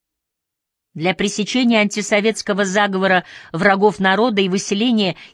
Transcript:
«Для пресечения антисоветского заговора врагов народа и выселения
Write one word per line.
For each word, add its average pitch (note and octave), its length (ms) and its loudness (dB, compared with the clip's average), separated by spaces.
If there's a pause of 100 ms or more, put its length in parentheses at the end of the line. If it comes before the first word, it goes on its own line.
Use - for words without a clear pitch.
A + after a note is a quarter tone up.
(960)
«Для E3+ 200 -2
пресечения A3 640 0
антисоветского G#3 880 -2
заговора F#3+ 600 0 (280)
врагов G3 480 2
народа G3 420 2
и G3 60 0
выселения G3+ 680 0 (180)